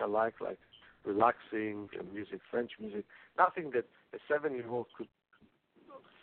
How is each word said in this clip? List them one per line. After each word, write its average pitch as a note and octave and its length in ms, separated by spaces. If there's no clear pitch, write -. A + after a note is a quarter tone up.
I A2+ 40
like, A2 360
like F#2+ 180
relaxing G#2+ 840
music, G2+ 280
French A#3 280
music, G#3 260
nothing F3 340
that B2 160
a A#2+ 60
seven-year-old B2 680
could A#2 120